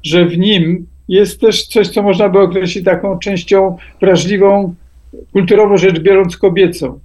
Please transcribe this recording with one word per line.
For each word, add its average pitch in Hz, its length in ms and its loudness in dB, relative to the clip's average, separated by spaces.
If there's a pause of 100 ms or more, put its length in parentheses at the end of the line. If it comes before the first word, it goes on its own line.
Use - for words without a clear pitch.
że 170 240 0
w 175 120 -2
nim 180 480 0 (220)
jest 196 320 0
też 214 260 0
coś, 208 220 -2
co 208 140 -4
można 202 260 0
by 185 100 2
określić 185 460 -2
taką 185 340 -2
częścią 190 580 -2 (240)
wrażliwą, 190 760 0 (580)
kulturowo 202 440 2
rzecz 170 240 0
biorąc, 190 360 2
kobiecą. 170 680 -2